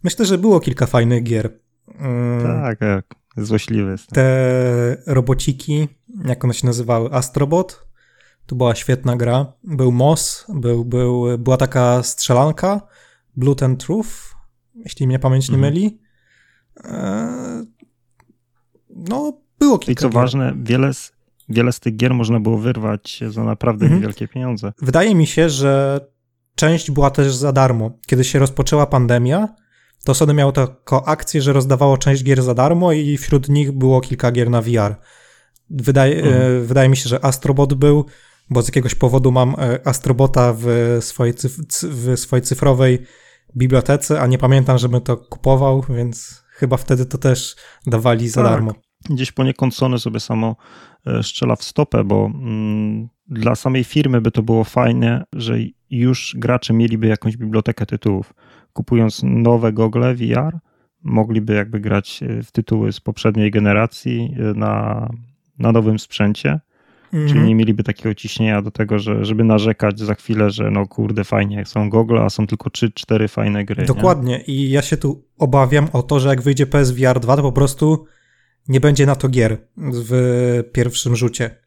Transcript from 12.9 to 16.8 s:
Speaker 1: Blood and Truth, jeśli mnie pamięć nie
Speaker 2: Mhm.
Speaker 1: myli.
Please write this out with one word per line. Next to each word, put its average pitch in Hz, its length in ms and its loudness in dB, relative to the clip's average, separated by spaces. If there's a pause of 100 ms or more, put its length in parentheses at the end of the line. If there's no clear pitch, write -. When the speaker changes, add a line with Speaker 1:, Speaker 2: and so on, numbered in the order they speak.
Speaker 1:
Blood 135 280 0
and 131 220 -2
Truth, - 500 -6 (400)
jeśli 180 320 -6
mnie 131 120 0
pamięć 131 300 2
nie - 60 2
Speaker 2:
Mhm. 107 180 2
Speaker 1:
myli. 202 260 -2 (840)